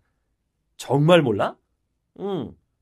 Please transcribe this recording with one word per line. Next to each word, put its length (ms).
"정말 460
몰라?" 340
"응." 360